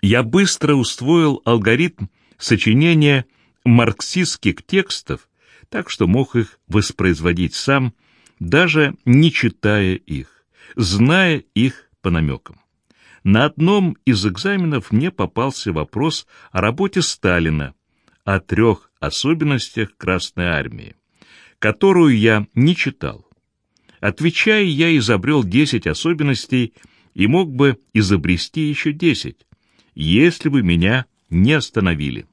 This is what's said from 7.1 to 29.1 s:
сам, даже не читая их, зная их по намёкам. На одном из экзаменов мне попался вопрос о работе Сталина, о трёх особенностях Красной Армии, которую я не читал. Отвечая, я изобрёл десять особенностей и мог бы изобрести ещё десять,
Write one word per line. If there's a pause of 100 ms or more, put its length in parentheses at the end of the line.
сам, (460)
даже (100)
не
читая
их, (300)
зная (100)
их (120)
по
намёкам. (600)
На
одном
из
экзаменов
мне
попался
вопрос (240)
о
работе
Сталина, (500)
о
трёх (100)
особенностях
Красной
Армии, (640)
которую
я
не
читал. (720)
Отвечая,
я
изобрёл
десять
особенностей (400)
и
мог
бы (140)
изобрести
ещё
десять, (480)